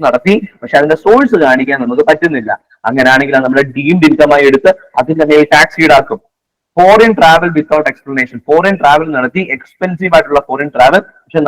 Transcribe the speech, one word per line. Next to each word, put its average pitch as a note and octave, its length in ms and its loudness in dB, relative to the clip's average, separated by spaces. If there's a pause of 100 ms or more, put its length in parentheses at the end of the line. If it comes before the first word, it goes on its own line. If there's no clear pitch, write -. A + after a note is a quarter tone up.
നടത്തി, C3 300 0 (260)
പക്ഷെ A#2+ 180 -4
അതിന്റെ D#3 240 0
സോഴ്സ് A#3+ 400 2
കാണിക്കാൻ C3 400 0
നമുക്ക് B2 260 -2
പറ്റുന്നില്ല, D3+ 420 -4 (380)
അങ്ങനെയാണെങ്കിൽ C3 480 0
അത് C3 80 0
നമ്മുടെ C3+ 180 0 (120)
ഡീംഡ് D#3 340 0
ഇൻകം D3+ 260 2
ആയി C#3+ 140 2
എടുത്ത് C3+ 220 2 (300)
അതിന്റെ D#3+ 300 -4
മേൽ D3+ 120 4 (100)
ടാക്സ് D#3 300 0
ഈടാക്കും. C#3 360 2 (580)
ഫോറിൻ A3 420 4
ട്രാവൽ E3 300 2 (100)
without D3+ 320 -2
explanation, C3 460 -8 (120)
ഫോറിൻ F3+ 320 0
ട്രാവൽ D3+ 260 2 (100)
നടത്തി, B2+ 260 -4 (120)
എക്സ്പെൻസീവ് F3+ 600 -8
ആയിട്ടുള്ള D3 320 0
ഫോറിൻ C#3 260 -6
ട്രാവൽ, C#3 260 2 (240)
പക്ഷെ D#3+ 220 -4